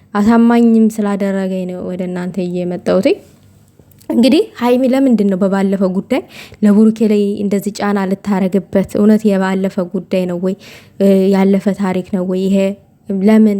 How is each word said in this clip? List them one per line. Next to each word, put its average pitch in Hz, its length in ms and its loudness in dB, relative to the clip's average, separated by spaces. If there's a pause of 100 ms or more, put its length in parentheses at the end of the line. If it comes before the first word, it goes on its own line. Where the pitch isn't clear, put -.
(140)
አሳማኝም 233 760 4
ስላደረገኝ 196 760 -4
ነው 180 180 -10
ወደ 180 180 -8
እናንተ 180 400 -8
እየመጣሁት። 180 640 -2 (1040)
እንግዲህ 247 320 2 (120)
ሃይሚ 247 340 0
ለምንድን 240 400 2
ነው 190 100 -2
በባለፈው 196 520 -2
ጉዳይ 202 320 -4 (380)
ለብሩኬ 220 460 4
ላይ 208 160 0 (160)
እንደዚህ 202 360 -4
ጫና 202 300 -4
ልታረግበት? 190 880 -2
እውነት 214 320 4
የባለፈ 190 520 -2 (120)
ጉዳይ 185 380 -4
ነው 180 140 -6
ወይ? 190 140 -2 (440)
እ፣ 196 80 2 (240)
ያለፈ 196 360 2 (100)
ታሪክ 185 360 -4
ነው 185 120 -2
ወይ 185 180 -4
ይሄ? 190 140 0 (640)
ለምን 214 380 4